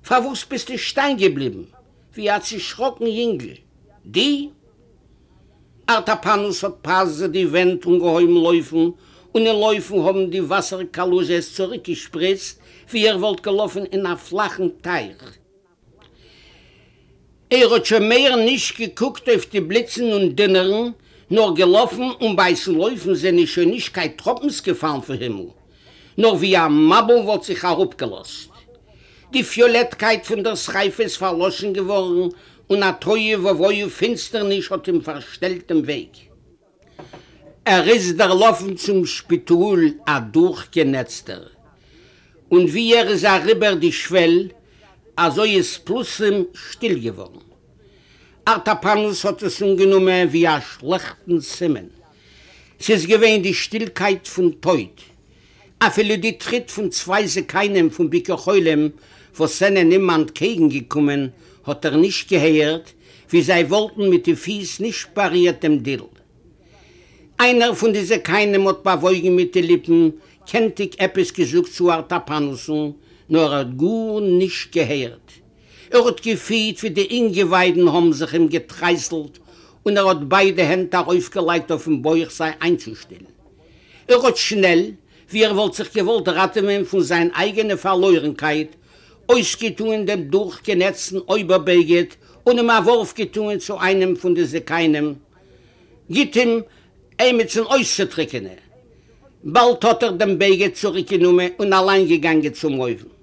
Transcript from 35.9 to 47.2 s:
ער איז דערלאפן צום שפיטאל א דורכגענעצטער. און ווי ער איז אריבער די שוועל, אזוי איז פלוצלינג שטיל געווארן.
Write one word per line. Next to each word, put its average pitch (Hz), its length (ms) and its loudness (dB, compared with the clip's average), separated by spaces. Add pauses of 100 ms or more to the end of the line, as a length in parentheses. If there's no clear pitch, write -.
ער 185 240 4
איז 185 260 2
דערלאפן 190 600 2
צום 185 300 0
שפיטאל 175 720 0 (260)
א 147 140 0
דורכגענעצטער. 135 1200 -2 (1080)
און 175 140 6
ווי 226 320 2
ער 226 100 2
איז 190 180 -2
אריבער 196 480 2
די 165 180 0
שוועל, 175 560 2 (720)
אזוי 175 380 0
איז - 220 0
פלוצלינג 202 680 -2 (260)
שטיל 190 280 -4
געווארן. 98 460 -12 (1000)